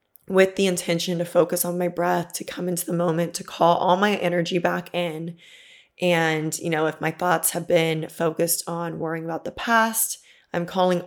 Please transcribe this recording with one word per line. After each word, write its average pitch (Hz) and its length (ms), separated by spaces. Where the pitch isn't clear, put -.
with 190 280
the 196 120
intention 175 520
to 170 60
focus 175 400
on 175 120
my 180 100
breath, 175 460
to - 100
come - 240
into 180 180
the - 80
moment, 170 420
to - 80
call 170 340
all - 180
my 202 200
energy 175 420
back 175 360
in. 170 440
And, 160 560
you - 120
know, 156 180
if 156 120
my 160 120
thoughts 165 400
have 170 160
been 160 420
focused 165 580
on 170 320
worrying 165 260
about 165 200
the - 60
past, 226 680
I'm 170 140
calling 180 420